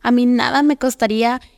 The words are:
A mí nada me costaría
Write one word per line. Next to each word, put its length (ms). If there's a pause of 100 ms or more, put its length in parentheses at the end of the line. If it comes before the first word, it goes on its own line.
A 100
mí 140
nada 360
me 140
costaría 640 (180)